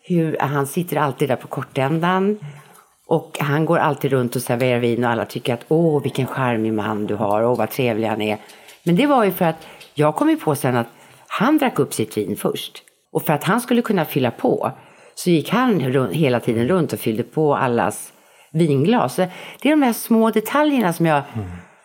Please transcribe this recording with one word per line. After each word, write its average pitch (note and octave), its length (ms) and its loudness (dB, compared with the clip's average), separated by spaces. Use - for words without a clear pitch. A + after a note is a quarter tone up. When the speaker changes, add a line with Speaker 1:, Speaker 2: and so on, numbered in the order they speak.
Speaker 1:
hur E3 360 0
han C#3 280 0
sitter D3+ 300 -4
alltid C#3+ 320 0
där B2 60 0
på - 120 -8
kortändan F3 920 -2
och - 320 -2
han D3 260 0
går D#3+ 120 2
alltid C#3 340 0
runt B2 240 0
och B2+ 60 -4
serverar B2 380 0
vin A#2+ 260 0
och A#2+ 60 2
alla G#2+ 140 -2
tycker - 280 -6
att, - 140 -8
"Åh, D#3 360 2
vilken B2+ 240 -2
charmig A2+ 460 -2
man G#2+ 340 -2
du G#2+ 80 -2
har, G#2 280 0
åh, A#2+ 140 2
vad G#2+ 120 0
trevlig A2+ 380 -2
han A2 140 -2
är." G#2+ 160 -2
Men E3+ 120 2
det B3 120 2
var C4 160 4
ju F#3+ 80 2
för F3+ 140 -2
att D#3+ 220 -4
jag D3+ 220 2
kom D4+ 140 2
ju D#4 80 2
på D3+ 180 0
sen B2+ 220 0
att A#2 100 0
han D4 300 2
drack B3 220 0
upp B2+ 140 0
sitt - 240 -4
vin G2+ 200 -2
först. - 460 -6
Och D#3+ 100 -2
för D#3+ 100 0
att C#3+ 100 -2
han G#3+ 180 0
skulle A#3+ 200 0
kunna F3+ 240 0
fylla B2 260 0
på - 400 -2
så - 140 -4
gick D#3+ 200 2
han A#3 320 2
ru-, B2+ 300 0
hela B2+ 280 2
tiden A#2 280 0
runt E3 260 0
och G#2+ 60 -4
fyllde A2+ 240 -2
på D3 320 0
allas A2 580 -2
vinglas. D#3 640 2
Så F#3 60 0
det - 80 0
är - 20 4
de D#4 100 4
här A#3+ 120 2
små A3+ 380 2
detaljerna A3+ 640 2
som E3+ 120 0
jag, D3 160 4
Speaker 2:
Mm. G#2+ 140 -6